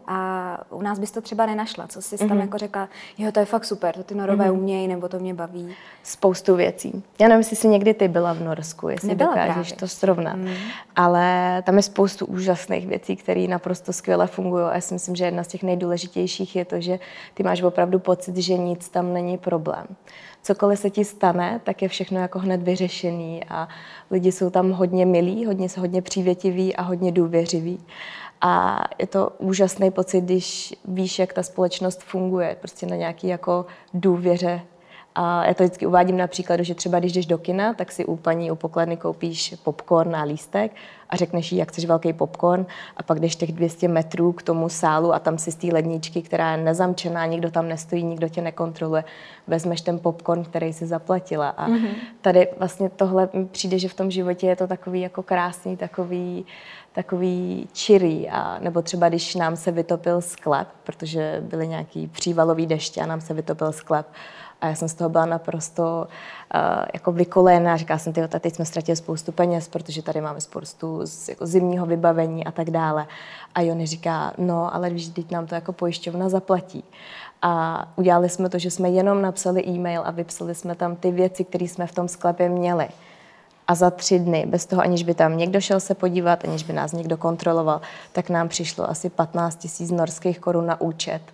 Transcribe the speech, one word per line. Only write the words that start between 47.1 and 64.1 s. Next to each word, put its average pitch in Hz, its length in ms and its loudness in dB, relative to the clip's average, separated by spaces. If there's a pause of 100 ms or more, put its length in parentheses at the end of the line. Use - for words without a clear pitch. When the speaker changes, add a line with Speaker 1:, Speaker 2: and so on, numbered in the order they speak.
Speaker 2:
nikdo 165 240 -2
tam 165 180 0
nestojí, 165 360 -4
nikdo 165 240 -2
tě 170 140 -6
nekontroluje, 160 600 -2 (420)
vezmeš 165 340 -2
ten 170 180 -2
popcorn, 170 460 -2
který 165 280 -4
jsi 160 140 -8
zaplatila. 165 600 -2
A - 200 -4
Speaker 1:
Mhm. 226 200 2 (320)
Speaker 2:
tady 180 280 8 (100)
vlastně 185 320 -2
tohle 185 420 2
mi 190 140 0
přijde, 185 320 -2
že 185 100 -2
v 180 60 -8
tom 190 160 -2
životě 180 360 0
je 180 100 4
to 185 100 0
takový 185 340 -4
jako 180 220 -6
krásný, 180 540 -2
takový, 180 720 -4 (460)
takový 180 800 -2
čirý. 185 580 4
A - 300 -2
nebo 175 220 -2
třeba 170 260 2
když 170 260 -2
nám 170 220 0
se 165 140 -2
vytopil 170 500 0
sklep, - 480 -2 (160)
protože 160 640 -4
byly 160 200 -4
nějaký 160 380 -8
přívalový 165 600 2
deště 160 340 -2
a 156 60 -2
nám 160 140 -4
se 160 140 -8
vytopil 156 380 -4
sklep, 151 340 -2 (540)